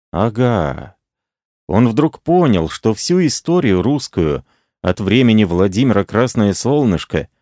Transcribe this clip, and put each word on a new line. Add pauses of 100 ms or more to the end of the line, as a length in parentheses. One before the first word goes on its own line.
(120)
"Ага". (720)
Он
вдруг
понял,
что
всю
историю
русскую, (380)
от
времени
Владимира
Красное
Солнышко, (120)